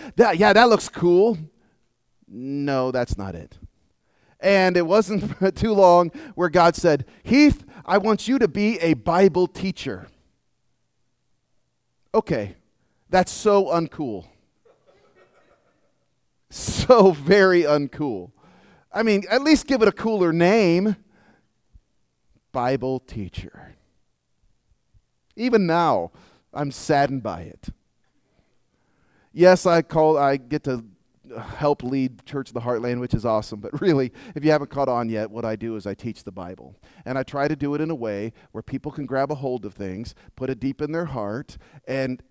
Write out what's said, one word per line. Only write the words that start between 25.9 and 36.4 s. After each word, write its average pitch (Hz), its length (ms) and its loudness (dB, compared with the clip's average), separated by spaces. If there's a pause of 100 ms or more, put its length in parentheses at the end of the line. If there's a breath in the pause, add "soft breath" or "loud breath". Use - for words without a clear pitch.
I'm 143 180 -6
saddened 139 520 -2
by 85 200 -8
it. - 260 -20 (1600)
Yes, 180 340 4
I 170 160 4
call, 156 360 0
I 139 180 2
get 139 300 -8
to 127 180 -6 (560)
help 147 440 -4
lead 127 420 -4
Church 139 240 -10
of - 40 -20
the 120 60 -6
Heartland, 123 400 -4
which 123 140 -8
is 107 120 -2
awesome. 107 360 -4
But 113 180 -10
really, 139 320 2 (240 loud breath)
if 143 80 -12
you 156 80 4
haven't 143 180 0
caught 139 200 -4
on 120 180 -2
yet, 110 240 -6
what 113 140 -10
I 110 100 -6
do 110 220 -8
is 101 100 -10
I 98 60 -6
teach - 320 -12
the 101 80 -16
Bible. 90 420 -16 (300 soft breath)